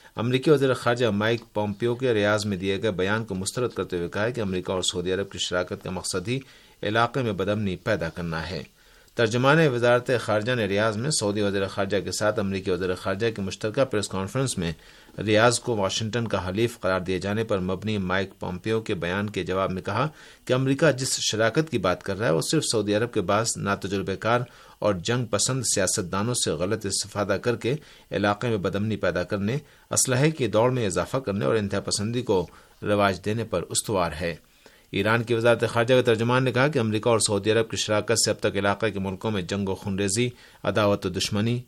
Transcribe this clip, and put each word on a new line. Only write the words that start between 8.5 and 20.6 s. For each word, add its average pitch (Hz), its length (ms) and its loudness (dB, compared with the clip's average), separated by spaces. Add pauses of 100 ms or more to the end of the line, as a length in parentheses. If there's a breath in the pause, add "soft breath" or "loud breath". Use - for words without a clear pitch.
ہے۔ 80 120 -8 (520 soft breath)
ترجمان 123 440 4 (100)
وزارت 120 420 4 (100)
خارجہ 107 320 0
نے 117 120 0
ریاض 101 320 2
میں 127 140 -2
سعودی 107 300 0
وزیر 98 260 2
خارجہ 98 380 -2
کے 92 80 -6
ساتھ 107 260 0
امریکی 98 320 -2
وزیر 90 240 0
خارجہ 101 420 -2
کی 101 60 -4
مشترکہ 104 420 0
پریس 104 240 -2
کانفرنس 98 500 -2
میں 85 140 -2 (460 loud breath)
ریاض 110 400 4
کو 120 180 -2
واشنگٹن 107 520 -2
کا 92 200 -2
حلیف 113 320 -2
قرار 92 200 0
دیے 90 180 -2
جانے 104 260 -2
پر 107 140 0
مبنی 95 400 -2
مائیک 95 420 -2
پومپیو 98 400 -2
کے 110 140 -4
بیان 95 360 -2
کے 95 140 -4
جواب 92 280 0
میں 92 100 -6
کہا 117 260 -2 (360 loud breath)
کہ - 80 0
امریکہ 135 400 2